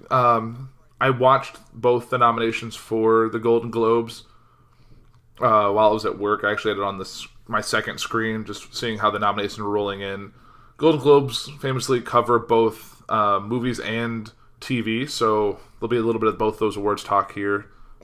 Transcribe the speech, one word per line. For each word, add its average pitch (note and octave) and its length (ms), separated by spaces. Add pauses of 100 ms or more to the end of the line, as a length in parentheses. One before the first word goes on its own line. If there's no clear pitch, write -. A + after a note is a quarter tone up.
um, A#2+ 640 (280)
I C3 120
watched C3 460 (160)
both A#2+ 360
the B2+ 80
nominations A2+ 580
for A2+ 540
the A#2 100
Golden A#2 300
Globes, A2+ 540 (1160)
uh, G#2+ 300
while G#2+ 200
I G#2+ 40
was G#2+ 120
at F#2+ 120
work. G#2 260
I G#2 80
actually G#2+ 200
had G2 80
it G2 40
on G2 140
this, - 300 (200)
my A2 140
second A2 380
screen, A2 460
just - 300
seeing A2+ 220
how G#2 140
the G2+ 80
nominations G#2 400
were G#2 100
rolling G2+ 320
in. G2 320 (440)
Golden D3+ 240
Globes C#3 580
famously C3 420
cover A#2+ 380
both, A2+ 680
uh, G#2 300
movies A#2 400
and A2+ 520 (280)
T B2+ 220
V, A2+ 240
so G#2+ 540 (200)
there'll A#2 80
be A#2+ 100
a A#2 40
little A2+ 180
bit A2 100
of G2 100
both G#2+ 180
those G#2 200
awards G2+ 260
talk G2 300
here, G2+ 340 (360)